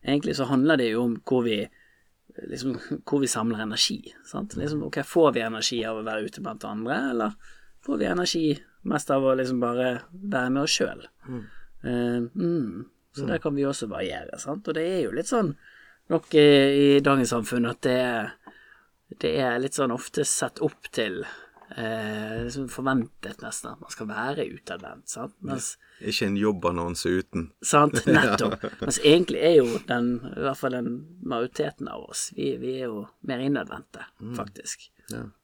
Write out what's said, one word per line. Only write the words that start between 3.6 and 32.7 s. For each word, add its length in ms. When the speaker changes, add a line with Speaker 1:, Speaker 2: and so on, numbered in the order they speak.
Speaker 1:
energi, 380
sant? 320
Liksom, 300
ok, 180
får 300
vi 100
energi 400
av 160
å 60
være 240
ute 120
blant 240
andre, 420
eller 300
får 220
vi 80
energi 360
mest 280
av 140
å 100
liksom 260
bare 300
være 400
med 140
oss 160
selv? 260
Speaker 2:
Mm. 240
Speaker 1:
Eh, 400
mm. 520
Så 100
Speaker 2:
Mm. 60
Speaker 1:
der 100
kan 160
vi 80
også 240
variere, 500
sant? 300
Og 80
det 80
er 200
jo 80
litt 180
sånn 240
nok, 260
eh, 380
i 260
dagens 320
samfunn 340
at 160
det 140
er, 300
det 280
er 220
litt 140
sånn 200
ofte 320
sett 340
opp 320
til, 300
eh, 760
liksom 240
forventet 760
nesten 300
at 80
man 100
skal 180
være 380
utadvendt, 640
sant? 320
Mens 380
Speaker 2:
Ikke 260
en 80
jobbannonse 720
uten. 440
Speaker 1:
Sant, 320
Speaker 2:
<laughs> 0
Speaker 1:
nettopp. 560
Speaker 2:
Ja. 80
Speaker 1:
Mens 180
egentlig 420
er 140
jo 300
den, 260
i 60
hvert 160
fall 140
den 200
majoriteten 640
av 220
oss, 260
vi, 220
vi 240